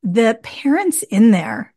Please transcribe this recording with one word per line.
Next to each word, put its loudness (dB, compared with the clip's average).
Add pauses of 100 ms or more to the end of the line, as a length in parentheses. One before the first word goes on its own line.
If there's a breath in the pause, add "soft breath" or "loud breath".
the 0
parents -4
in 4
there -4